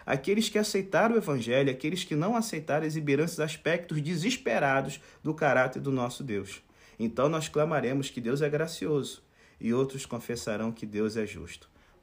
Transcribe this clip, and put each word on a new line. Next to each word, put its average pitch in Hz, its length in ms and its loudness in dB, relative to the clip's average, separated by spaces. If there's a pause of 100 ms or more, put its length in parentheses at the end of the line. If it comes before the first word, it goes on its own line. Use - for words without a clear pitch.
aqueles 208 440 2
que 208 100 0
aceitaram 202 560 2
o 226 40 6
evangelho, 135 520 2
aqueles 160 320 -4
que 156 140 -2
não 185 180 2
aceitaram, 156 520 0
exibirão 151 360 2
esses 170 160 -2
aspectos 156 640 -2
desesperados 147 1000 0 (240)
do 151 120 -2
caráter 131 440 4
do 139 140 -2
nosso 123 320 -2
Deus. 101 380 -6 (360)
Então 117 300 2
nós 156 200 0
clamaremos 139 600 0
que - 120 -8
Deus 143 200 0
é 147 80 2
gracioso 151 760 -2 (380)
e 113 140 0
outros 135 320 -2
confessarão 113 680 -4
que 104 140 -10
Deus 104 320 -2
é 107 80 -2
justo. 82 440 -14 (320)